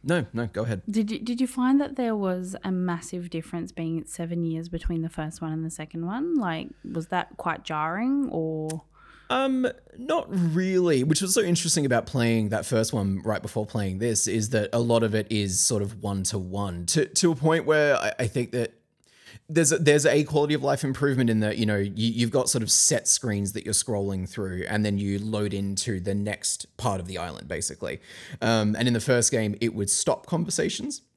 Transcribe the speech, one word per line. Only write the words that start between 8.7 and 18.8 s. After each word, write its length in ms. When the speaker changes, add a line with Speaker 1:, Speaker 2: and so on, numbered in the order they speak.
Speaker 1:
Um, 360
not 320
really, 760
which 180
was 120
so 80
interesting 440
about 200
playing 440
that 160
first 260
one 320
right 180
before 240
playing 340
this 280
is 220
that 240
a 60
lot 240
of 120
it 160
is 280
sort 220
of 220
one-to-one 840
to, 180
to 260
a 40
point 300
where 320
I, 220
I 80
think 240
that 220